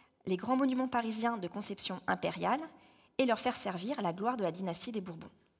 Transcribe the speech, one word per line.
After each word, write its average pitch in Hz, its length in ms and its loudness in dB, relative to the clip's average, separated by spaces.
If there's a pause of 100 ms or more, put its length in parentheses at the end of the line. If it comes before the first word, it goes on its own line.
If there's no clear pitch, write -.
(260)
les 185 100 2
grands 240 220 2
monuments 254 320 2
parisiens 226 480 2
de 180 100 -4
conception 196 600 -4
impériale 180 520 0 (600)
et 269 60 6
leur 226 140 4
faire 247 160 0
servir 202 460 -2
la 180 100 2
gloire 208 240 -2
de 220 80 0
la 170 80 2
dynastie 180 400 -4
des 220 80 -4
Bourbons. 170 300 -8 (300)